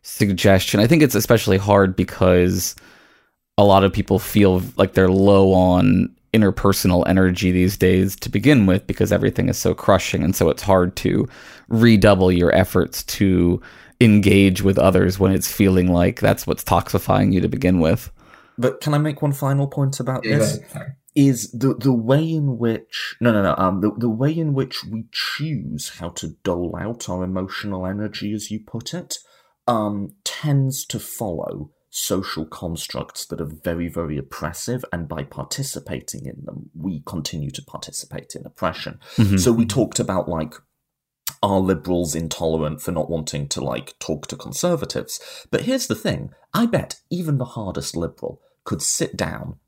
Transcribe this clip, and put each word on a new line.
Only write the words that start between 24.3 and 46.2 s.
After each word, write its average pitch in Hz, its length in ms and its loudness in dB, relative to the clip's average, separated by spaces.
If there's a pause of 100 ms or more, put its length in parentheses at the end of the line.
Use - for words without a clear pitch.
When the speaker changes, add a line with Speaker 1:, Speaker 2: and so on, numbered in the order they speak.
Speaker 2:
in 160 160 -2
which 135 320 -4
we 110 280 -10
choose - 800 -8 (100)
how 87 100 -8
to - 200 -10 (120)
dole 87 380 -4
out 113 280 -10
our 92 140 -4
emotional 92 640 -6
energy, 101 460 -8
as 107 180 -8
you 107 100 -8
put - 340 -12
it, - 240 -12 (500)
um, 104 420 -2 (140)
tends 135 640 -2
to 117 120 -8
follow - 720 -8 (200)
social - 540 -6
constructs - 840 -10
that 80 140 -10
are 82 40 -6 (180)
very, 85 260 -4
very 76 300 -6
oppressive, 85 760 -10
and 85 160 -8
by 78 140 -8
participating - 1040 -10
in - 180 -16
them, - 300 -16
we 82 320 -8
continue 73 460 -8
to - 100 -16
participate - 720 -16
in - 100 -16
oppression. - 540 -8 (180)
Speaker 1:
Mm-hmm. 98 200 2
Speaker 2:
So 95 160 2
we 117 120 2
Speaker 1:
Mm-hmm. 117 40 -4
Speaker 2:
talked - 320 -2
about, 92 280 -4
like, 80 260 -6 (880)
are 98 180 2
liberals 87 560 -2
intolerant 80 640 -4
for - 80 -8
not 82 180 -4
wanting 73 420 -6
to, - 100 -6
like, 62 400 -8
talk - 280 -8
to - 80 -12
conservatives? - 840 -6 (320)
But - 100 -2
here's 262 240 -4
the 220 80 -2
thing, 117 360 -8 (220)